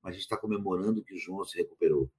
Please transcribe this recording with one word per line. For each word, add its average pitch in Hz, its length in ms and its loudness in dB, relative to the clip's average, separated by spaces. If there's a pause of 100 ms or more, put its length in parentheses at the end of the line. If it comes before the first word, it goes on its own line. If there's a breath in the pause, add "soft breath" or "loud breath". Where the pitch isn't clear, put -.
mas 92 140 -8
a 95 40 -12
gente - 100 -8
tá 110 80 0
comemorando 101 640 0
que 95 120 -14
o 87 40 -8
João 95 240 -6
se - 140 -8
recuperou. 76 600 2